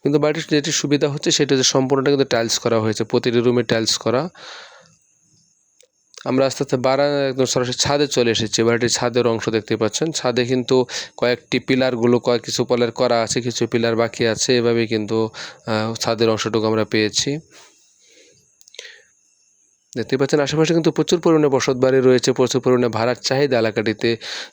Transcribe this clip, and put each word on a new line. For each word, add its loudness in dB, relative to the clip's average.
কিন্তু 2
বাড়িটির -2
যেটি 0
সুবিধা 0
হচ্ছে -4
সেটা 2
হচ্ছে 2
সম্পূর্ণটা 2
কিন্তু 2
টাইলস -2
করা 0
হয়েছে, -2
প্রতিটি 0
রুমে 2
টাইলস -2
করা। -2
আমরা 0
আস্তে -4
আস্তে -2
বারান্দা 0
একদম 0
সরাসরি -2
ছাদে 0
চলে 2
এসেছি। 0
বাড়িটির 2
ছাদের 0
অংশ -2
দেখতে -2
পাচ্ছেন, -2
ছাদে 0
কিন্তু 2
কয়েকটি -2
পিলারগুলো, 2
কয়েক 0
কিছু -4
পিলার 0
করা 0
আছে, -2
কিছু -4
পিলার 0
বাকি 0
আছে, 0
এভাবেই 0
কিন্তু, -2
আহ, -2
ছাদের 0
অংশটুকু 0
আমরা 0
পেয়েছি। -2
দেখতে -4
পাচ্ছেন 0
আশেপাশে 0
কিন্তু 2
প্রচুর 0
পরিমাণে 4
বসত 0
বাড়ি 4
রয়েছে, 4
প্রচুর 0
পরিমাণে 2
ভাড়ার -2
চাহিদা 0
এলাকাটিতে। 0